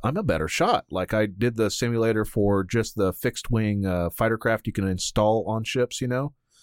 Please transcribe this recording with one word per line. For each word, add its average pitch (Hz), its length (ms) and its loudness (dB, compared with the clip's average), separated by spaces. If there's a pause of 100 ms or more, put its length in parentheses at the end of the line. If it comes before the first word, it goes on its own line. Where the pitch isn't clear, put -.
I'm 135 140 -2
a 214 60 -4
better 80 260 0
shot. - 420 2
Like, 92 220 -2
I 107 120 2
did 107 300 -2
the 110 160 2
simulator 113 540 0
for 101 380 2
just 110 320 -2
the 95 180 2
fixed - 360 -4
wing, 107 360 0
uh, 90 240 0
fighter 113 280 0
craft 113 300 -2
you 107 60 -4
can 98 140 0
install 107 600 2
on 110 160 -2
ships, 123 380 -2
you 127 60 -2
know, 131 260 -4 (300)